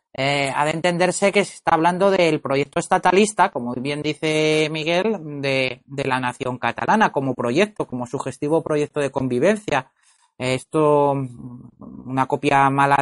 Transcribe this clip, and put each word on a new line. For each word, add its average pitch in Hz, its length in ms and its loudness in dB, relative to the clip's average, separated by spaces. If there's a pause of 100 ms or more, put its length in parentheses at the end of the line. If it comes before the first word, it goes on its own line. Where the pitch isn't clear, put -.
(120)
Eh, 139 420 -2
ha 147 120 -2
de 156 60 0
entenderse 175 600 0
que 196 120 2
se - 100 -10
está - 200 0
hablando 175 360 2
del 170 300 2
proyecto 139 400 -2
estatalista, 185 680 4
como 120 240 -6
bien 147 280 -4
dice 156 680 0
Miguel, 160 680 -2
de, 135 460 -2
de 139 180 -8
la 131 160 0
nación 127 380 -6
catalana 165 540 0
como 135 220 -2
proyecto, 139 520 -2
como 123 200 -8
sugestivo 147 560 -4
proyecto 147 380 -4
de 139 100 -2
convivencia. 139 800 -2 (480)
Esto, 143 760 2 (920)
una 131 220 -2
copia 139 420 2
mala 139 340 2